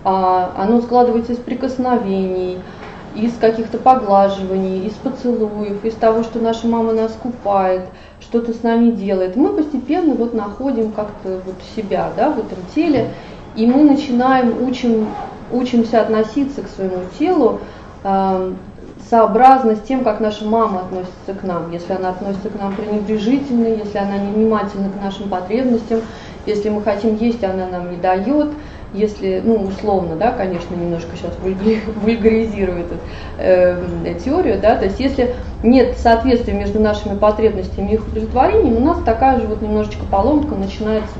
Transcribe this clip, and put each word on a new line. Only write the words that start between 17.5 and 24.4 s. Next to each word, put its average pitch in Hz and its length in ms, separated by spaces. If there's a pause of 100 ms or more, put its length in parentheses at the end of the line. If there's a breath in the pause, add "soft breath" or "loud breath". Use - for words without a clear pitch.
эм, 190 540 (520)
сообразно 226 680
с 214 60
тем, 254 220
как 214 160
наша 214 260
мама 214 360
относится 185 580
к - 40
нам. 170 280
Если 175 220
она 185 160
относится 196 400
к 208 100
нам 196 160
пренебрежительно, 214 920
если 208 300
она 202 200
невнимательна 202 720